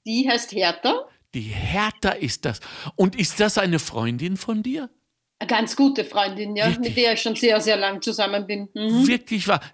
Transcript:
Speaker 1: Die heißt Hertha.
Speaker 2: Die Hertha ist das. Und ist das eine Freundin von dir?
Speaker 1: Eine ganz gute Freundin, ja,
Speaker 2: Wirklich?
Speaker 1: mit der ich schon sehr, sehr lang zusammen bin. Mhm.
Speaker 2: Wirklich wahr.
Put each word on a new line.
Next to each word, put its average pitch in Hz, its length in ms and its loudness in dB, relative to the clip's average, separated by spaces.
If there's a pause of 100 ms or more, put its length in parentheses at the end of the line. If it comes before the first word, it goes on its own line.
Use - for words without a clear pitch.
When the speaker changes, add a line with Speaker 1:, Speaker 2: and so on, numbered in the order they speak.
Speaker 1:
Die 240 220 0
heißt 240 240 0
Hertha. 202 540 0 (280)
Speaker 2:
Die 127 80 -4
Hertha 165 680 -2
ist - 340 -6
das. 113 160 -4 (360)
Und 190 200 4
ist - 240 -2
das 214 160 4
eine 180 220 2
Freundin 120 580 -2
von 214 280 -4
dir? 262 260 -6 (480)
Speaker 1:
Eine 208 100 -8
ganz 226 280 0
gute 269 280 4
Freundin, 202 520 -2
ja, 208 120 2
Speaker 2:
Wirklich? 233 200 0
Speaker 1:
mit 233 80 -4
der 240 160 4
ich 220 100 -2
schon 220 140 -2
sehr, 220 240 4
sehr 214 160 2
lang 196 260 -2
zusammen 202 440 -2
bin. 202 280 -8
Mhm. 226 320 2
Speaker 2:
Wirklich 233 420 0
wahr. 196 120 4 (140)